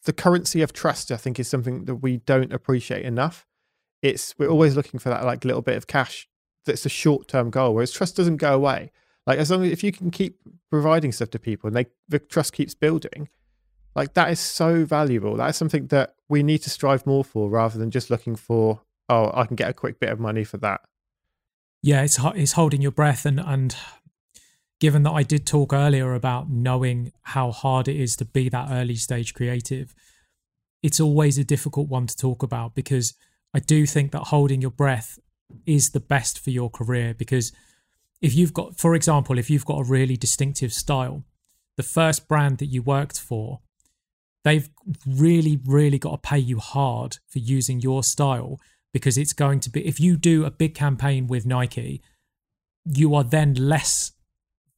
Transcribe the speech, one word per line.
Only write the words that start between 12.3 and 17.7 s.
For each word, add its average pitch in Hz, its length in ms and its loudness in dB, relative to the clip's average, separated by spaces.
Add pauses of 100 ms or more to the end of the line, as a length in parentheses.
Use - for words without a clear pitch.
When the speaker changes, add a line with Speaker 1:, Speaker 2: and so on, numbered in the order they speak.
Speaker 1:
keeps - 220 -6
building, 151 540 -2 (680)
like, - 180 -4
that 175 160 4
is 170 80 0
so 165 460 2
valuable. 120 520 0
That 127 140 0
is 160 60 -4
something 147 320 -2
that 139 260 2 (140)
we 147 140 4
need 151 160 4
to - 120 -6
strive 135 340 0
more 139 200 2
for 104 260 -2
rather 113 280 0